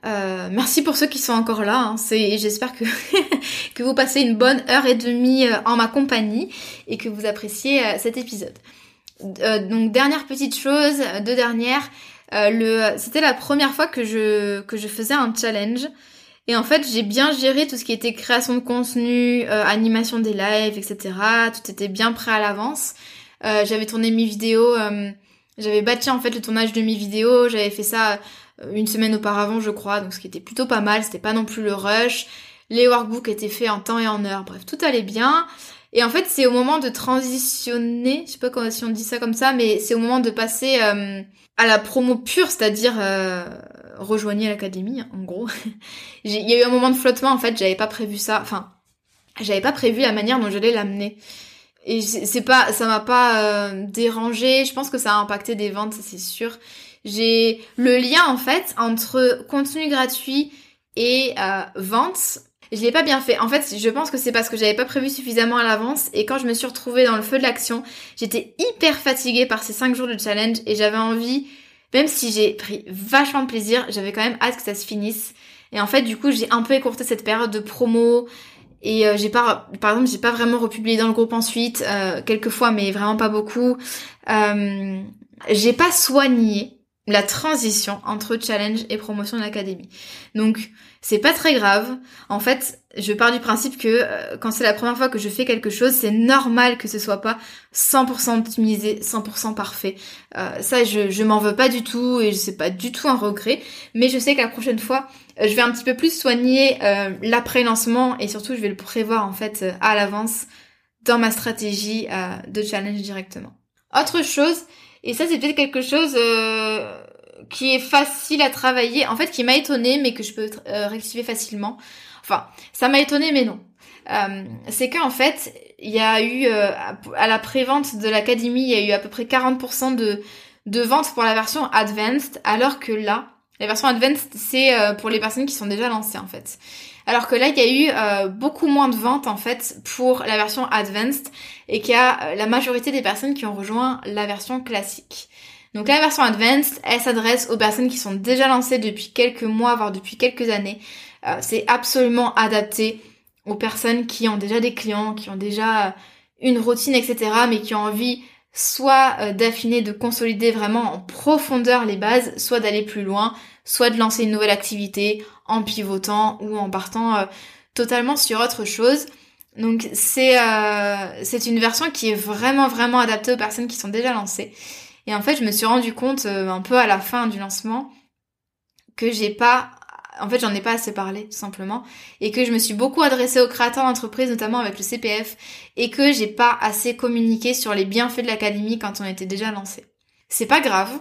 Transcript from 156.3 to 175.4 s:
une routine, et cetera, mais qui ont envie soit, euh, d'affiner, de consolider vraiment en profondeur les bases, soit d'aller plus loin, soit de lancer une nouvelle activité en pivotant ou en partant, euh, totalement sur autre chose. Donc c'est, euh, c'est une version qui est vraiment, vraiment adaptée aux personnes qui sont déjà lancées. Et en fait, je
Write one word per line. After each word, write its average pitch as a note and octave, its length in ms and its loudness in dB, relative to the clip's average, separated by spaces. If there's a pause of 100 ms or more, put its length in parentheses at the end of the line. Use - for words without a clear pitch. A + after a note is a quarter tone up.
une B3 180 2
routine, A#3+ 360 0
et A#3+ 80 6
cetera, A3+ 440 2
mais A3+ 140 2
qui G#3+ 140 -6
ont G#3 100 -2
envie A#3 380 -2 (300)
soit, C4+ 680 4
euh, G#3 120 -4
d'affiner, A3+ 480 0
de G#3 120 -4
consolider A3+ 580 0
vraiment A3 420 0
en E3+ 60 -10
profondeur B3 840 2
les G#3 120 -2
bases, A3+ 400 0
soit A#3+ 240 -2
d'aller G#3+ 220 0
plus G#3+ 200 -6
loin, G#3 320 -2 (300)
soit A#3+ 260 2
de A3+ 80 -2
lancer A3+ 260 2
une G#3+ 80 2
nouvelle G#3+ 180 2
activité G#3 760 -2 (220)
en A3 160 0
pivotant G#3 800 -2
ou G#3 180 -6
en G3+ 100 -4
partant, A3 460 -2
euh, G3 100 0 (500)
totalement A#3+ 420 0
sur A3+ 240 0
autre A#3+ 240 -2
chose. B3+ 420 2 (500)
Donc A3+ 360 -2
c'est, C4 480 4
euh, G#3 840 0
c'est A3+ 240 -4
une A#3 140 2
version A#3 300 2
qui A3+ 200 -2
est G#3+ 40 2
vraiment, G#3+ 520 0
vraiment A#3+ 320 0
adaptée A3+ 340 0
aux B3 40 2
personnes A3+ 320 -4
qui A#3 80 -10
sont - 120 -8
déjà A#3 240 -2
lancées. G#3 400 -6 (540)
Et G#3 80 -4
en G3+ 80 -4
fait, D4 140 2
je B3 80 -2